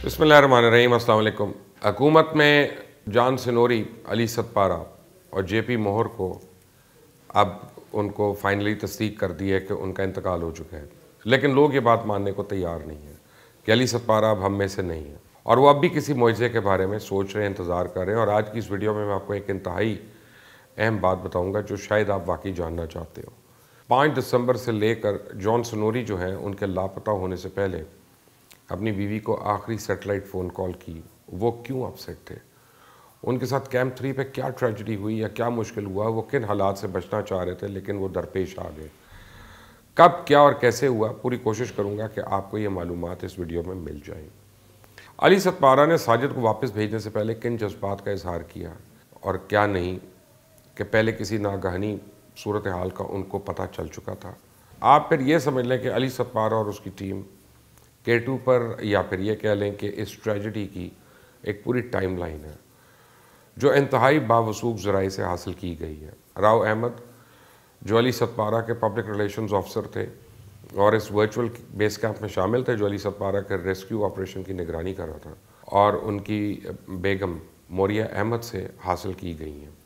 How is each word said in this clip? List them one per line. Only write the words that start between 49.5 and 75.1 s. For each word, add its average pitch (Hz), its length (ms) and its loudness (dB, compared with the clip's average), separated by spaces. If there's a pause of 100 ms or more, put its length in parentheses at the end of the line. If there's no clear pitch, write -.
नहीं, 92 300 -2 (800)
कि 104 80 -6
पहले 110 280 2
किसी 107 260 -4
नागहानी 98 600 -2 (380)
सूरत 101 320 -4
हाल 92 220 -4
का - 140 -8
उनको 98 360 -6
पता 92 260 -6
चल 82 220 -8
चुका - 280 -12
था। 90 200 -16 (480)
आप 147 240 8
फिर 156 140 2
ये 156 180 4
समझ 131 240 0
लें 123 160 0
कि 123 80 -4
अली 127 220 0
सतपारा 110 460 0
और 104 120 0
उसकी 98 220 -10
टीम 98 320 -8 (840)
के 117 140 4
टू 127 200 -2
पर, 120 440 2
या 101 200 2
फिर 92 160 -4
ये 104 160 -2
कह 107 180 0
लें 101 240 -2
कि 104 160 -6
इस 95 180 -8 (120)
ट्रेजेडी 104 440 -4
की 90 240 -10 (520)
एक 104 200 -6
पूरी 123 240 -2
टाइमलाइन 90 540 -4
है 76 140 -16 (1000)
जो 127 160 4
इंतहाई 135 480 4
बावसूख 113 560 2
ज़राए 95 320 0
से 107 140 -6
हासिल 90 300 -4
की 87 220 -8
गई 80 200 -10
है। 76 180 -18 (240)
राव 107 220 6
अहमद, 110 420 -2 (800)
जो 104 160 2
अली 120 140 4
सतपारा 110 500 -2
के 117 180 -4
पब्लिक 107 300 -2
रिलेशंस 104 440 -4
ऑफिसर 98 420 -2
थे 101 100 -4 (720)
और 104 180 6
इस 107 160 0
वर्चुअल 110 380 0 (240)
बेस 107 240 0
कैंप 107 240 -4
में 104 80 -6
शामिल 104 340 0
थे 127 120 0
जो 104 100 0
अली 101 140 -2
सतपारा 98 420 -4
के 98 220 -6
रेस्क्यू 95 400 -4
ऑपरेशन 95 400 -6
की 95 100 -8
निगरानी 85 400 -6
कर 85 140 -8
रहा 76 120 -12